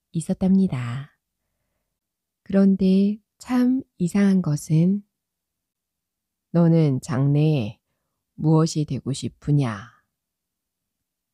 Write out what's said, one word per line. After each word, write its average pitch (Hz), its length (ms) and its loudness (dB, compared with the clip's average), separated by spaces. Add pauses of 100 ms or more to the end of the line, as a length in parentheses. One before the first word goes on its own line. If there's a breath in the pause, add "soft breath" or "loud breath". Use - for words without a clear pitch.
(120)
있었답니다. 160 960 -2 (1300)
그런데 196 760 2 (200)
참 247 440 -2 (160)
이상한 190 420 0
것은 170 600 0 (1500)
"너는 165 500 2
장래에 143 760 -2 (560)
무엇이 156 500 0
되고 131 280 -8
싶으냐?" 123 800 -4 (1400)